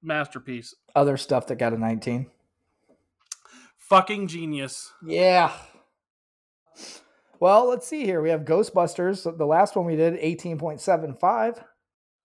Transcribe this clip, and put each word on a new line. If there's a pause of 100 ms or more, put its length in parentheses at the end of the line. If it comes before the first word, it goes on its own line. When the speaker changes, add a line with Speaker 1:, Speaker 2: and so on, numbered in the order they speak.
Speaker 1:
masterpiece? (200)
Speaker 2:
Other
stuff
that
got
a
nineteen. (1500)
Speaker 1:
Fucking
genius. (120)
Speaker 2:
Yeah. (1900)
Well,
let's
see
here.
We
have
Ghostbusters.
The
last
one
we
did,
eighteen
point
seven
five. (640)